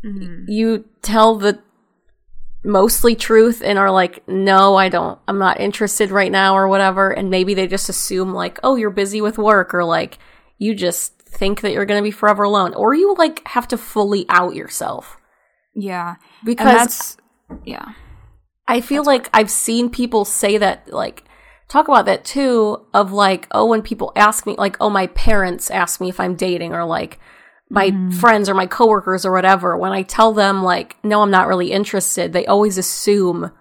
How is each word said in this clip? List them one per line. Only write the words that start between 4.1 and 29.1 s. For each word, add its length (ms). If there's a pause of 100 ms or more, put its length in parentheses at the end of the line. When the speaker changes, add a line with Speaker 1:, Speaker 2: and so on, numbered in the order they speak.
Speaker 2:
"No, 480
I 140
don't, 280 (120)
I'm 100
not 220
interested 500
right 200
now," 260
or 100
whatever. 440
And 180
maybe 240
they 140
just 220
assume, 440
like, 300
"Oh, 120
you're 140
busy 320
with 160
work," 360
or, 120
like, 320 (400)
you 180
just 460
think 400
that 100
you're 140
gonna 160
be 100
forever 320
alone. 300
Or 200
you, 240
like, 320
have 200
to 80
fully 520
out 260
yourself. 600 (580)
Speaker 1:
Yeah. 360
And 80 (280)
Speaker 2:
Because 280
Speaker 1:
that's, 440 (460)
yeah. 260 (760)
Speaker 2:
I 140
feel 220
Speaker 1:
That's 40
Speaker 2:
like 140 (120)
Speaker 1:
hard. 120
Speaker 2:
I've 60
seen 380
people 360
say 320
that, 340
like, 320 (460)
talk 180
about 180
that 200
too, 600 (100)
of, 160
like, 400
"Oh, 140
when 180
people 320
ask 320
me," 100
like, 240
"Oh, 80
my 180
parents 640
ask 300
me 80
if 100
I'm 160
dating," 380
or, 100
like, 360 (500)
"my 220
Speaker 1:
Mm. 220
Speaker 2:
friends 360
or 60
my 100
coworkers 600